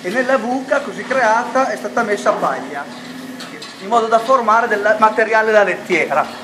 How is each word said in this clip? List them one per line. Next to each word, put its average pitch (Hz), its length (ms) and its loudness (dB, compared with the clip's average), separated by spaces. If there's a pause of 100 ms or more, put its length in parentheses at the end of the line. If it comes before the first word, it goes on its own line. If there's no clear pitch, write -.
E - 80 -6
nella 254 280 0
buca 262 420 -2
così 208 240 -8
creata 247 680 2
è 214 40 -4
stata 226 280 -4
messa 208 280 0
paglia, 143 540 -4 (960)
in 190 80 -12
modo 226 160 2
da 226 140 4
formare 233 500 2
del 208 280 2
materiale 220 540 2
da 208 120 6
lettiera, 165 600 0 (180)